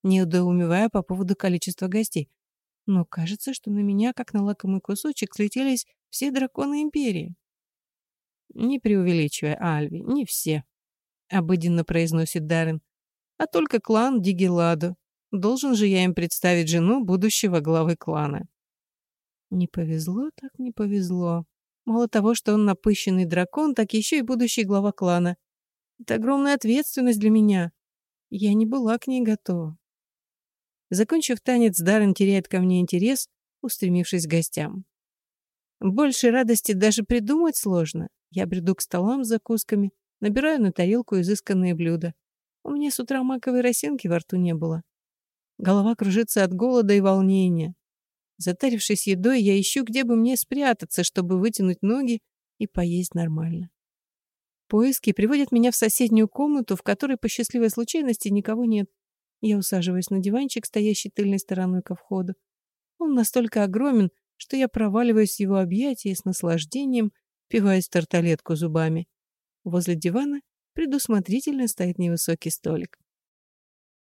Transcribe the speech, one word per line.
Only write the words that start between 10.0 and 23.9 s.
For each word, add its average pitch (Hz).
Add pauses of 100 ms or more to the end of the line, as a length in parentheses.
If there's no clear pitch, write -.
не 262
все", 151 (640)
обыденно 170
произносит 165
Даррен. 160 (560)
"А 311
только 311
клан 226
Дигеладо. 175 (360)
Должен 247
же 208
я 190
им 185
представить 170
жену 175
будущего 185
главы 160
клана". 151 (1040)
Не 180
повезло 170
так 269
не 254
повезло. 180 (400)
Мало 233
того, 226
что -
он 214
напыщенный 190
дракон, 185
так 214